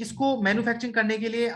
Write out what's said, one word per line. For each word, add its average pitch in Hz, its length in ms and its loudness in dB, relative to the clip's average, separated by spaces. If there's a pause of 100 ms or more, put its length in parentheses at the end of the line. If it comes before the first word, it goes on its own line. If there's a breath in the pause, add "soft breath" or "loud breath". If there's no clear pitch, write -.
इसको 269 400 0
मैन्युफैक्चरिंग 226 520 0
करने 220 240 2
के 226 100 -2
लिए 233 280 0